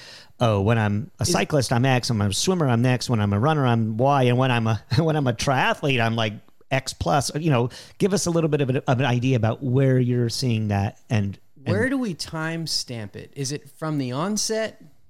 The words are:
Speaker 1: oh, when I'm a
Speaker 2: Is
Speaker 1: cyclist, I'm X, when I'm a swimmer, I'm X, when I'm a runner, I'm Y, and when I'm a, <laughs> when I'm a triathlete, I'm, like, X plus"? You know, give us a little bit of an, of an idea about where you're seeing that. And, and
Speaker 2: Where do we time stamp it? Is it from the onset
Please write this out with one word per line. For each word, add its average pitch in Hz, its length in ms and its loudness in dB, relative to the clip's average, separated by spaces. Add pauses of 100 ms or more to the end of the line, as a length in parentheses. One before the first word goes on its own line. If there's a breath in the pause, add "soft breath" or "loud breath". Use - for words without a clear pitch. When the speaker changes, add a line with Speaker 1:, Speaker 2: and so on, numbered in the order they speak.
(420 loud breath)
Speaker 1:
oh, 110 200 4
when 113 160 2
I'm 104 320 0 (100)
a - 40 -2
Speaker 2:
Is - 80 2
Speaker 1:
cyclist, 175 400 0
I'm 123 140 2
X, 127 260 2
when 107 100 0
I'm 101 100 2
a - 20 -2
swimmer, 175 340 0
I'm 120 180 2
X, 127 240 0
when 117 120 2
I'm 104 120 2
a 101 60 2
runner, 147 260 2
I'm 113 320 0
Y, 135 260 2
and 123 140 2
when 131 140 2
I'm 117 160 0
a, 110 220 -2
<laughs> - 80 -2
when 160 180 2
I'm 147 120 0
a 120 60 2
triathlete, 139 680 0
I'm, 113 140 0
like, 110 160 0 (360)
X - 240 -2
plus"? 156 420 0
You 156 160 -2
know, 120 180 2 (300 loud breath)
give 190 140 0
us 196 120 0
a 175 60 0
little 160 180 2
bit 147 120 0
of 135 80 0
an, 127 80 0 (100)
of 127 120 2
an 139 60 0
idea 123 320 2
about 110 260 -2
where 131 360 2
you're 120 300 0
seeing 113 380 -2
that. 101 320 0 (100)
And, 98 300 -2 (260)
and 143 100 0
Speaker 2:
Where 226 140 2
do 277 80 -2
we 240 180 -4
time 165 520 -6
stamp 113 480 -8
it? 82 200 -16
Is 139 160 -6
it 147 180 -10
from 156 300 -6
the 127 140 -4
onset 208 680 -4 (280)